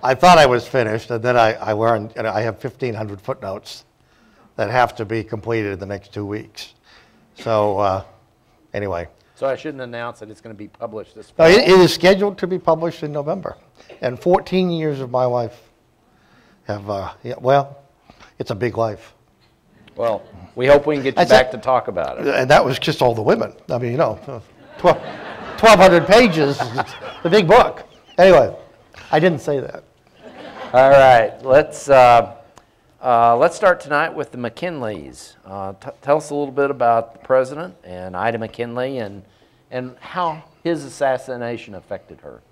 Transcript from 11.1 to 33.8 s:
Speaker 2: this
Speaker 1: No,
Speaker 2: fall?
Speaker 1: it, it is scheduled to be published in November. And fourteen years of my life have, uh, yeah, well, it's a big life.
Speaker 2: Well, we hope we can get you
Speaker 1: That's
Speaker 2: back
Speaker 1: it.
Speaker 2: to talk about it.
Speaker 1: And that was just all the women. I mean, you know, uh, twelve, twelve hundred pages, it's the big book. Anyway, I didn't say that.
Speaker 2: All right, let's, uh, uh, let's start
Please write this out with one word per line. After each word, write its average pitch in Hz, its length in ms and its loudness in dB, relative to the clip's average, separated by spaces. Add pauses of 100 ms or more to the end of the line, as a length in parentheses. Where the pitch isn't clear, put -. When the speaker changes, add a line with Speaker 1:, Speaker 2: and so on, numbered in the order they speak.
Speaker 2:
this - 240 -20
Speaker 1:
No, 160 60 4
Speaker 2:
fall? 165 100 8
Speaker 1:
it, 254 140 4
it 190 120 8
is 175 140 4
scheduled 196 440 0
to 185 100 -8
be 185 100 -4
published 165 460 -4
in 151 80 -10
November. 151 460 -8 (420)
And 123 180 -6
fourteen 185 520 -2
years 156 320 -6
of 123 100 -12
my 127 140 -2
life 123 340 -6 (1080)
have, 101 220 -10
uh, 98 220 -8 (100)
yeah, 120 160 -12
well, 139 460 0 (540)
it's 127 140 -8
a 117 40 -6
big 110 220 -4
life. 110 360 -6 (840)
Speaker 2:
Well, 113 260 -6 (320)
we 127 120 -4
hope 143 200 4
we 151 80 -2
can 139 80 -8
get 135 60 0
you 131 60 -6
Speaker 1:
That's - 140 0
Speaker 2:
back 127 180 4
Speaker 1:
it. - 40 -10
Speaker 2:
to 131 60 -12
talk 127 320 -2
about 85 300 -8
it. - 80 -6
Speaker 1:
And 127 220 -2
that 151 140 6
was 131 160 -4
just - 220 -4
all 123 120 2
the 107 80 -6
women. 165 320 -2 (160)
I 123 80 -4
mean, 120 140 -6
you 123 60 -6
know, 117 200 -2 (100)
uh, 131 120 -16 (380)
twelve, 175 200 2 (600)
twelve 214 200 8
hundred 175 300 6
pages, 160 540 4
it's 120 320 -8 (280)
the 170 80 -4
big 175 200 2
book. 226 340 4 (340)
Anyway, 165 380 6 (560)
I 151 80 2
didn't 156 220 0
say 143 180 -4
that. - 240 -14 (880)
Speaker 2:
All 131 180 6
right, 131 440 6 (100)
let's, - 460 0
uh, 123 480 6 (640)
uh, 117 320 4
let's 165 220 0
start 180 240 2